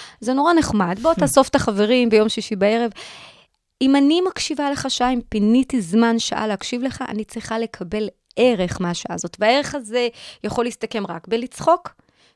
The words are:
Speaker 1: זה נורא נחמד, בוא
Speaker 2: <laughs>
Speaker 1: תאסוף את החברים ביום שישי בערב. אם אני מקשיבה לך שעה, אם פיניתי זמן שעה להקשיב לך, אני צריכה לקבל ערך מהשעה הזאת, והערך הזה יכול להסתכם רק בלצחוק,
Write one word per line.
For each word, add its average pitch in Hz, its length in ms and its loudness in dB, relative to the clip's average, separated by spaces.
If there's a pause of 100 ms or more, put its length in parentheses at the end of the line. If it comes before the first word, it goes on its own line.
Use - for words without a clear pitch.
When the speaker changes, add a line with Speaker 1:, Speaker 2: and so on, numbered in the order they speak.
(200)
Speaker 1:
זה 247 140 -2
נורא 294 200 4
נחמד, 208 480 2
בוא 320 160 4
Speaker 2:
<laughs> - 20 -2
Speaker 1:
תאסוף 269 300 4
את - 60 2
החברים 233 540 2
ביום 220 200 4
שישי 214 260 -6
בערב. 214 360 2 (920)
אם 269 140 6
אני 285 320 4
מקשיבה 294 440 -4
לך 269 200 -4
שעה, 254 220 0
אם 240 60 -2 (100)
פיניתי 226 520 2
זמן 226 380 2
שעה - 280 -4
להקשיב 214 360 -6
לך, 262 260 -6
אני 214 140 -6
צריכה 226 360 -8
לקבל 214 480 -6 (280)
ערך 214 460 2
מהשעה 175 340 -6
הזאת, 175 240 -10
והערך 262 360 2
הזה 240 320 -4 (360)
יכול 226 220 -2
להסתכם 220 400 -6
רק 170 220 -10
בלצחוק, 247 640 -2 (460)